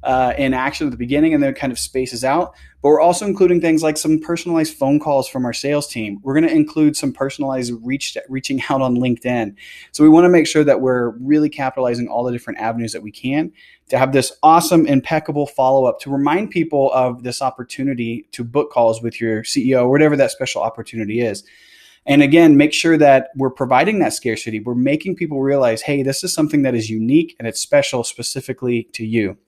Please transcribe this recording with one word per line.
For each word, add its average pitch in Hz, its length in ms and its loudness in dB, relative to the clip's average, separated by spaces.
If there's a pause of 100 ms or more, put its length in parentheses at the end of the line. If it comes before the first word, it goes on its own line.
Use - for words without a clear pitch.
uh, 127 340 0
in 135 160 -2
action 135 320 -4
at 139 60 -2
the 120 60 -12
beginning 143 360 0
and 147 80 2
then 139 140 0
kind 131 180 -6
of 117 60 -10
spaces 123 440 -6
out. 139 300 -2 (300)
But 139 60 4
we're 151 120 6
also 175 240 2
including 185 360 2
things 160 200 2
like 156 160 -2
some 156 220 0
personalized 165 580 -4
phone 139 220 0
calls 139 280 0
from 127 160 -6
our 120 100 -4
sales 143 340 -4
team. 104 340 -8
We're 135 140 -4
gonna 160 120 2
include 151 480 2
some 139 160 -4
personalized 131 640 -6 (100)
reach, 131 320 -6 (140)
reaching 131 400 -6
out 135 140 0
on 123 140 0
LinkedIn. 120 580 -2 (360)
So 151 120 0
we 156 60 10
wanna 170 200 8
make 170 160 6
sure 151 180 2
that 131 180 4
we're 123 280 0 (100)
really 147 300 2
capitalizing 127 600 -4
all 120 140 -4
the 123 80 -2
different 120 280 -10
avenues 113 340 -6
that 87 80 -10
we 104 100 -16
can 143 400 -4 (380)
to 123 80 0
have 135 140 2
this 135 200 2 (120)
awesome, 165 420 4
impeccable 143 600 -2
follow-up 131 540 0
to 139 100 -10
remind 147 400 -2
people 151 420 0
of 127 300 -2
this 127 180 -8
opportunity 123 920 -6
to 123 100 -10
book 120 280 -4
calls 113 300 2
with 117 180 -8
your 113 240 -2
C 131 280 -2
E 135 40 2
O 123 100 2
or 127 40 2
whatever 147 260 4
that - 140 2
special - 320 -6
opportunity 113 600 -6
is. 104 220 -4 (680)
And 143 140 6
again, 156 320 6
make 147 160 6
sure 165 260 2
that 135 380 4
we're 131 140 -2
providing 139 500 0
that 120 140 0
scarcity. 110 480 -6
We're 120 140 -6
making 147 420 -2
people 151 240 -4
realize, 135 400 0
"Hey, 143 220 -2
this 135 200 -4
is 180 80 -6
something 151 300 0
that 131 120 0
is 110 160 -2
unique 127 480 0
and 117 80 -12
it's 113 140 -6
special 139 460 0
specifically 123 800 -6 (100)
to 113 120 -10
you." 107 320 -2 (100)